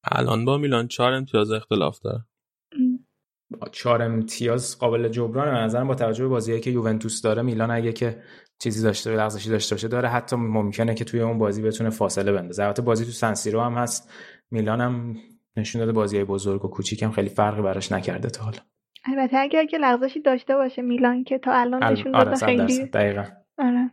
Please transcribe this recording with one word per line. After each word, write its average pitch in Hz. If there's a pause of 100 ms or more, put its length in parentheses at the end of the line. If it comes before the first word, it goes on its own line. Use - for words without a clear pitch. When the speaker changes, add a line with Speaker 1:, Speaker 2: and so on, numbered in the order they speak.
(120)
Speaker 1:
الان 120
با 139
میلان 123
چهار 127
امتیاز 113
اختلاف 107
داره. - (480)
Speaker 2:
ام. 254 (520)
Speaker 3:
با -
چهار 117
امتیاز 117
قابل 117
جبرانه 120
به 127
نظرم 113
با 131
توجه 117
به 131
بازیایی 113
که 127
یوونتوس 110
داره. 110
میلان 117
اگه 117
که 113 (360)
چیزی 110
داشته، 110
لغزشی 107
داشته 107
باشه 110
داره، 123
حتی 120
ممکنه 113
که 113
توی 117
اون 113
بازی 107
بتونه 110
فاصله 101
بندازه. 90
البته 104
بازی 117
تو 120
سن 113
سیرو 107
هم 120
هست، 120 (380)
میلان 110
هم 120 (400)
نشون 113
داده 113
بازیای 104
بزرگ 98
و 98
کوچیک -
هم 110
خیلی 104
فرقی 104
براش 95
نکرده 92
تا -
حالا. 110 (460)
Speaker 2:
البته 262
اگر 285
که 311
لغزشی 262
داشته 262
باشه 254
میلان 247
که 262
تا 254
الان 247
Speaker 3:
ال-، -
Speaker 2:
نشون 262
Speaker 3:
آره، 254
Speaker 2:
داده -
Speaker 3:
صد 254
درصد. 240
Speaker 2:
خیلی. 262
Speaker 3:
دقیقاً. 202 (340)
Speaker 2:
آره. 247